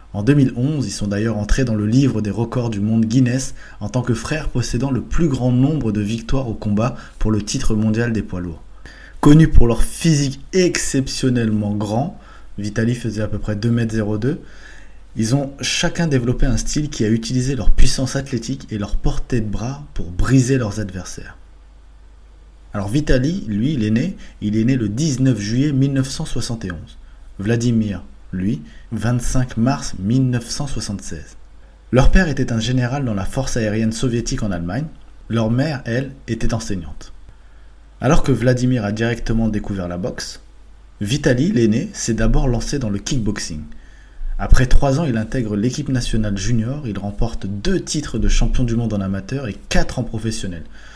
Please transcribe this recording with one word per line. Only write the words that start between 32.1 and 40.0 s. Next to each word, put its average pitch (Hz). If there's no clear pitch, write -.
père 190
était 131
un 113
général 127
dans 113
la 98
force 131
aérienne 110
soviétique 123
en 101
Allemagne. 87
Leur 113
mère, 135
elle, 131
était 113
enseignante. -
Alors 175
que 139
Vladimir 123
a 101
directement 113
découvert 101
la 87
boxe, -